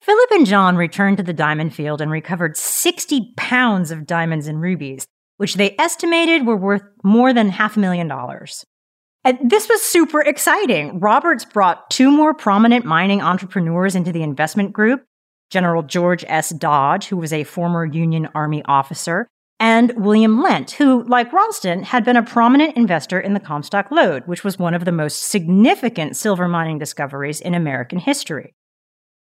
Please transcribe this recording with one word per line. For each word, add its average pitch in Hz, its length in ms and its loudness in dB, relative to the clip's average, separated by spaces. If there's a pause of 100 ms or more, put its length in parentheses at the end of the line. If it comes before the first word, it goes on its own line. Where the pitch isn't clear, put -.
Philip 453 300 4
and 349 160 6
John 185 300 4
returned 190 400 0
to 202 60 -4
the 180 80 -6
diamond 151 440 -2
field 147 260 -6
and 151 80 -4
recovered 156 480 -4
sixty - 800 -4
pounds 214 540 0
of 156 160 -12
diamonds 165 400 -2
and 156 120 -6
rubies, 147 460 -6 (320)
which - 180 -4
they 196 220 0
estimated 330 680 0
were 226 140 0
worth 196 240 -2 (220)
more 240 300 4
than 226 160 2
half 196 280 -4
a - 20 0
million 180 280 0
dollars. 135 580 -12 (580)
And 254 200 2
this 403 260 2
was 466 140 4
super 311 380 2
exciting. 285 800 0
Roberts 247 460 2
brought 185 460 0
two 262 180 4
more 302 240 6
prominent 220 500 4
mining 180 380 2
entrepreneurs 180 760 -2
into 180 160 -2
the 165 120 -4
investment 156 500 -2
group, 233 320 0 (460)
General 170 320 0
George 175 440 -2
S. 156 220 -2
Dodge, 151 600 0
who 196 80 -4
was 160 140 -6
a 156 120 -4
former 170 420 -4
Union 160 480 -2
Army 151 320 -4
officer, 165 640 -2 (320)
and 226 360 4
William 220 460 2
Lent, 202 300 0
who, 262 320 2
like 240 280 0
Ralston, 311 520 -2
had 240 200 -2
been 247 140 2
a 233 60 2
prominent 262 520 2
investor 185 440 0
in 196 160 -4
the 202 40 -2
Comstock 160 520 -6
Lode, 202 340 0
which 175 180 -8
was 196 140 -4
one 170 160 -2
of 170 120 -4
the 180 60 -2
most 156 300 -4
significant 196 920 0
silver 180 320 -2
mining 165 320 -4
discoveries 143 600 -8
in 175 140 -4
American 151 460 -4
history. 170 560 -6 (680)